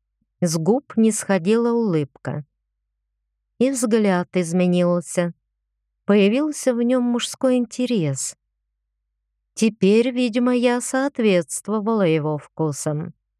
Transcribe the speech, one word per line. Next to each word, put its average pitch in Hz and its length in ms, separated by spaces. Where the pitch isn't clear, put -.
С 165 180
губ 202 380
не 220 140
сходила 214 640
улыбка. 151 720
И 254 120
взгляд 214 640
изменился. 175 1000
Появился 247 680
в 233 80
нём 247 220
мужской 240 540
интерес. 233 800
Теперь, 220 560
видимо, 247 440
я 247 260
соответствовала 220 1200
его 151 360
вкусам. 156 760